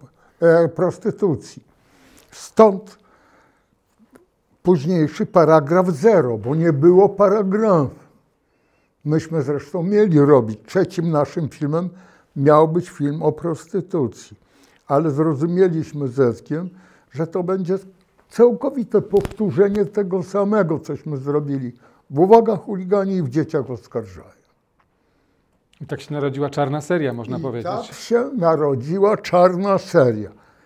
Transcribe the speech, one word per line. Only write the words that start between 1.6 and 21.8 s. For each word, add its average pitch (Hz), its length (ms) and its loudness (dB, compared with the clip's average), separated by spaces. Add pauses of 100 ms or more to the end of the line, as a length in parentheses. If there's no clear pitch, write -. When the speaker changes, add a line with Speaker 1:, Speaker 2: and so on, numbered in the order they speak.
Speaker 1:
Stąd - 680 2 (1600)
późniejszy 170 640 0
paragraf 160 640 4
zero, 143 480 2
bo 120 160 -4
nie 165 180 2
było 180 360 6
paragrafu. 196 1000 0 (960)
Myśmy 156 380 -2
zresztą 143 400 -6
mieli 196 380 4
robić, 127 460 4
trzecim 175 440 -2
naszym 147 380 -2
filmem 165 420 -6 (460)
miał 151 320 4
być 175 220 -4
film 147 320 -6
o 151 100 0
prostytucji, - 1040 -8 (500)
ale 151 240 0
zrozumieliśmy 160 960 -2
z 131 120 -2
Eckiem, 147 500 -2 (420)
że 160 140 -6
to 180 160 -6
będzie 190 360 -4 (500)
całkowite 240 760 0
powtórzenie 202 840 0
tego 190 380 -4
samego, 196 560 -2
cośmy 147 380 -10
zrobili 139 560 -4 (380)